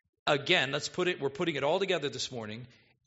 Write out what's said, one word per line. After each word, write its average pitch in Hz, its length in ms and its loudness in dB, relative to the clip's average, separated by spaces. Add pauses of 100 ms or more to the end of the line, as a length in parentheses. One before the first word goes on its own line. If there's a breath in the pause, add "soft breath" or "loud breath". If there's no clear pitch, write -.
(260)
again, 147 460 4
let's 143 160 -2
put 180 180 -2
it, 180 140 0
we're 139 100 0
putting 170 240 -2
it 135 80 -4
all 147 160 4
together 175 300 0
this 123 240 -6
morning. 113 340 -8 (400 soft breath)